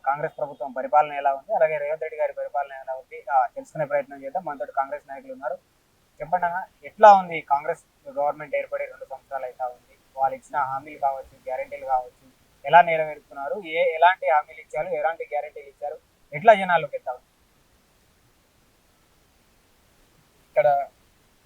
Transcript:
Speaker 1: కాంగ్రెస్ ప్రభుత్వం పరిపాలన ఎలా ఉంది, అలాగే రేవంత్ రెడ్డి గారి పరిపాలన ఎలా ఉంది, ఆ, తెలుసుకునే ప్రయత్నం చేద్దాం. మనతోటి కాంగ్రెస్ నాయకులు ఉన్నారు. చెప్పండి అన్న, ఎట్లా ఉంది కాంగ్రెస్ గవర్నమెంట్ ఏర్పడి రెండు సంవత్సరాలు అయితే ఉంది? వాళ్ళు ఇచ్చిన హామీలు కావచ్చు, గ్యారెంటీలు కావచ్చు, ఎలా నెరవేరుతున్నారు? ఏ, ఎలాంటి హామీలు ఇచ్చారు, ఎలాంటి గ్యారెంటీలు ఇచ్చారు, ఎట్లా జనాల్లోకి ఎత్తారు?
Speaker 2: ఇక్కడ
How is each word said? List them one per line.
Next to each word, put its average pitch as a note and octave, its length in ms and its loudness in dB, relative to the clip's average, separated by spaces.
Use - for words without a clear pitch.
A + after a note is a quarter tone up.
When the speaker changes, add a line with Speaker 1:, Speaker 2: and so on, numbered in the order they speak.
Speaker 1:
కాంగ్రెస్ D3 320 -4
ప్రభుత్వం C#3+ 340 -8
పరిపాలన C#3+ 400 2
ఎలా C#3 220 0
ఉంది, G3 200 -6
అలాగే D#3 240 2
రేవంత్ D3+ 240 -4
రెడ్డి D#3 160 -8
గారి F#3 140 0
పరిపాలన C#3+ 400 -6
ఎలా C3+ 220 -10
ఉంది, C3 360 -16
ఆ, C3 160 4
తెలుసుకునే C#3 380 -6
ప్రయత్నం C#3 400 -4
చేద్దాం. F3 200 -6
మనతోటి C#3+ 280 -8
కాంగ్రెస్ C#3 360 -6
నాయకులు C3+ 240 -14
ఉన్నారు. C#3 260 -8
చెప్పండి F3 260 -2
అన్న, F3+ 200 -4
ఎట్లా G3+ 300 8
ఉంది E3+ 260 0
కాంగ్రెస్ D3 680 -6
గవర్నమెంట్ C#3+ 480 -4
ఏర్పడి C#3+ 280 -6
రెండు C3 200 -16
సంవత్సరాలు C3 400 -12
అయితే B2+ 200 -10
ఉంది? - 320 -12
వాళ్ళు C3+ 200 0
ఇచ్చిన D#3+ 220 -10
హామీలు C#3 400 -6
కావచ్చు, C3+ 480 -4
గ్యారెంటీలు C3+ 400 -8
కావచ్చు, C3 440 -6
ఎలా D#3+ 160 8
నెరవేరుతున్నారు? D#3 840 0
ఏ, E3 280 2
ఎలాంటి F3 360 4
హామీలు D#3 300 0
ఇచ్చారు, D#3+ 280 -8
ఎలాంటి D#3+ 360 -4
గ్యారెంటీలు C#3+ 440 -8
ఇచ్చారు, - 300 -10
ఎట్లా G3 220 8
జనాల్లోకి F3 420 0
ఎత్తారు? - 220 -10
Speaker 2:
ఇక్కడ C#3+ 380 2